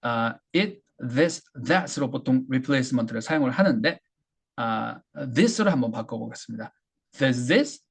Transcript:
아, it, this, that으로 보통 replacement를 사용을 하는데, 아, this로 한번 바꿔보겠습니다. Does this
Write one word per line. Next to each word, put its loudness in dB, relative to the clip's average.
아, -2
it, 0
this, 0
that으로 0
보통 2
replacement를 0
사용을 0
하는데, 2
아, -4
this로 4
한번 0
바꿔보겠습니다. -10
Does 2
this 2